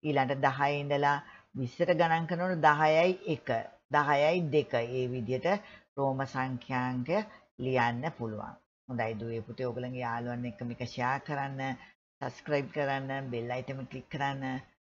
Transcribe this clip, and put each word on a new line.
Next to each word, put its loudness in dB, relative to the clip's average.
ඊළඟට 2
දහයේ 2
ඉඳලා 2
විස්සට 0
ගණන් 4
කරනකොට 0
දහයයි 6
එක, -12
දහයයි 4
දෙක. 2
ඒ 0
විදිහට -2
රෝම 0
සංඛ්‍යාංක -2
ලියන්න 2
පුළුවන්. -8
හොඳයි -2
දුවේ -6
පුතේ -6
ඔයගොල්ලන්ගේ -6
යාළුවන් -4
එක්ක -12
මේක -6
ෂෙයාර් -2
කරන්න, -6
සබ්ස්ක්‍රයිබ් -4
කරන්න, -2
බෙල් -4
අයිකන් -6
එක -12
ක්ලික් -12
කරන්න. -2